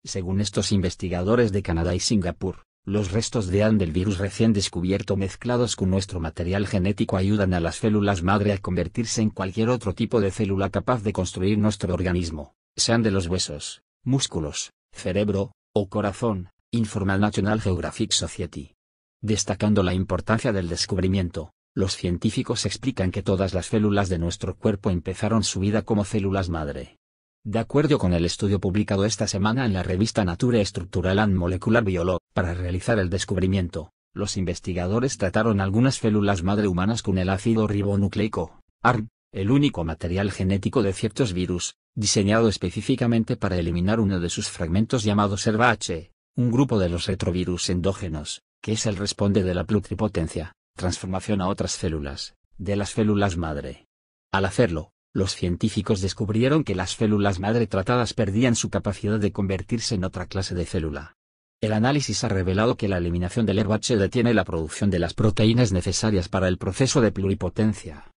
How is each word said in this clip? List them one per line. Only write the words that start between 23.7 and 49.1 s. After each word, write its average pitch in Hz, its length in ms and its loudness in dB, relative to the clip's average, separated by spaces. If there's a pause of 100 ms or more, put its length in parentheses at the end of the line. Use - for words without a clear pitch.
de 90 80 0
nuestro 87 400 -4
cuerpo 104 320 0
empezaron 95 540 0
su - 160 -2
vida 104 240 2
como 104 220 0
células 95 440 -2
madre. 73 480 -6 (480)
De 110 140 -2
acuerdo 143 400 2
con 90 140 2
el 85 120 2
estudio 101 340 0
publicado 101 460 0
esta 110 220 -2
semana 110 360 0
en 107 100 0
la 92 100 -2
revista 101 420 0
Nature 107 400 2
Structural 92 540 0
and 101 160 4
Molecular 92 480 2
Biology, 90 340 0 (160)
para 87 220 -2
realizar 90 420 -2
el 90 140 0
descubrimiento, 92 800 -2 (240)
los 101 220 -4
investigadores 92 840 -2
trataron 104 420 2
algunas 110 360 2
células 101 440 2
madre 104 260 2
humanas 95 360 0
con 95 160 0
el 92 100 0
ácido 107 380 2
ribonucleico, 101 920 -2 (220)
arn, 113 280 0 (220)
el 98 200 0
único 139 320 2
material 87 480 -2
genético 95 500 0
de 98 120 2
ciertos 110 400 -2
virus, 90 420 -2 (180)
diseñado 107 560 4
específicamente 117 880 0
para 92 200 -2
eliminar 87 420 0
uno 98 200 2
de 85 120 -2
sus - 180 -6
fragmentos 104 540 0
llamado 104 340 2
serva 117 320 2
H, 87 420 -4 (240)
un 123 140 2
grupo 120 300 2
de 90 100 2
los 85 160 -2
retrovirus 90 640 -2
endógenos, 90 720 -4 (220)
que 107 80 -4
es 110 160 -2
el 101 80 -2
responde 101 480 2